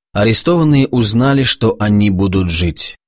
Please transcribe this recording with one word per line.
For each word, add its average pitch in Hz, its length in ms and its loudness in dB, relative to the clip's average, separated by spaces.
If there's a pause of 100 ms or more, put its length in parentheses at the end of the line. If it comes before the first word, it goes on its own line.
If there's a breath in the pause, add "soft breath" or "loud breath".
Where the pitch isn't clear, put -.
(120)
арестованные 143 760 2
узнали, 123 560 0
что 113 360 -2
они 104 300 0
будут 95 400 -2
жить. 82 460 -6 (120)